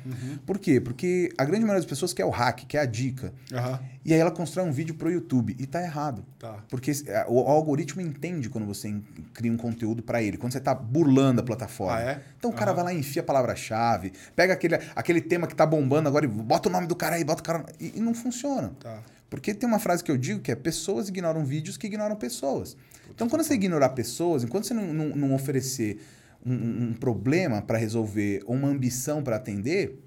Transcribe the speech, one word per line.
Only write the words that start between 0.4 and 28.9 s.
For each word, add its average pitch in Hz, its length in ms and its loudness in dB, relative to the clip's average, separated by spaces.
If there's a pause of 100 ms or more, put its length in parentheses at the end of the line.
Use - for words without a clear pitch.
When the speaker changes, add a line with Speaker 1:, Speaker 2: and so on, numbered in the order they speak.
Speaker 2:
Por 196 140 -2
quê? 131 220 6
Porque 180 560 0
a 135 80 2
grande 190 180 2
maioria 208 160 4
das 160 100 -2
pessoas 151 220 -2
quer 190 140 -2
o 170 40 2
hack, 120 380 0
quer 147 120 -2
a 147 60 2
dica. 120 480 -2 (200)
Speaker 1:
Aham. 127 260 -4 (240)
Speaker 2:
E 160 100 4
aí 160 60 8
ela 165 120 6
constrói 170 340 -4
um 156 80 0
vídeo 160 220 -4
pro 160 140 -2
YouTube 127 480 0
e 131 80 -8
tá 170 160 -4
errado. 147 440 -4 (120)
Speaker 1:
Tá. 107 300 -14
Speaker 2:
Porque 127 240 -4
esse, 147 180 -4
é, 101 200 0
o, 117 60 4
o 123 120 4
algoritmo 156 540 2
entende 156 480 -6
quando 110 160 -6
você 101 240 -8
in-, 104 160 -6 (280)
cria 117 160 -2
um 117 60 2
conteúdo 117 480 -2
pra 117 180 0
ele, 101 140 0
quando 123 160 -4
você 127 80 -4
tá 135 160 0
burlando 135 640 6
a - 60 0
plataforma. 107 500 -2
Speaker 1:
Ah, 113 60 0
é? 135 200 -4 (160)
Speaker 2:
Então 240 140 -2
o - 20 -2
cara 214 180 0
Speaker 1:
Aham. 175 120 2
Speaker 2:
vai 180 100 -2
lá - 0 -
e 175 60 -2
enfia 156 220 -2
a 160 40 -4
palavra-chave, 113 880 2 (240)
pega 180 160 6
aquele, 170 240 2 (220)
aquele 170 240 4
tema 175 260 0
que - 80 -8
tá 160 100 6
bombando 151 440 4
agora 147 160 4
e - 20 4
bota 113 400 2
o 185 40 0
nome 180 160 0
do 170 80 0
cara 165 200 0
aí, 170 80 0
bota 147 160 0
o - 60 -12
cara... 165 200 -2 (140)
E, - 160 -10
e - 60 -6
não 233 120 2
funciona. 240 680 -4
Speaker 1:
Tá. 110 180 -12 (300)
Speaker 2:
Porque - 240 -4
tem - 140 -2
uma 220 120 4
frase 175 240 2
que - 80 0
eu 131 60 4
digo 175 240 -2
que - 100 -2
é, 113 40 0
"Pessoas 196 520 -2
ignoram 165 380 -2
vídeos 147 320 -4
que 220 100 -8
ignoram 208 300 -2
pessoas." 240 560 -4
Speaker 1:
Puta - 400 -20
Speaker 2:
Então, 233 160 -2
quando 311 140 2
Speaker 1:
que 311 40 -2
Speaker 2:
você 302 60 4
Speaker 1:
pariu. 208 100 2
Speaker 2:
ignorar 156 280 6
pessoas, 135 520 0
enquanto 190 220 -2
você - 80 -4
não, 202 200 -2
não, 156 220 0
não 139 180 2
oferecer 135 680 0 (440)
um, 120 80 0
um, 113 360 0
um 117 40 -2
problema 120 680 0
pra 110 160 -2
resolver 104 680 0
ou 120 100 -2
uma 139 120 0
ambição 143 560 0